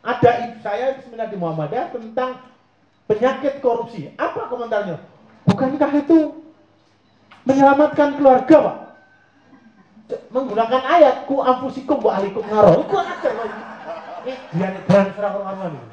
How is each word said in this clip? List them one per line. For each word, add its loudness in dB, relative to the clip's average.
Ada 2
i-, -12
saya -6
seminar -12
di -10
Muhammadiyah -6
tentang -8
penyakit -2
korupsi. -4
Apa -6
komentarnya? -6
"Bukankah 0
itu 2
menyelamatkan 4
keluarga, 6
Pak?" 0
Menggunakan 0
ayat, 4
"Ku 0
anfusikum -2
wa 0
ahlikum -6
naro." 6
Itu -2
aja, -6
Pak. -4
Eh, -10
dia -4
berani 4
serang -6
orang-orang -10
itu. -18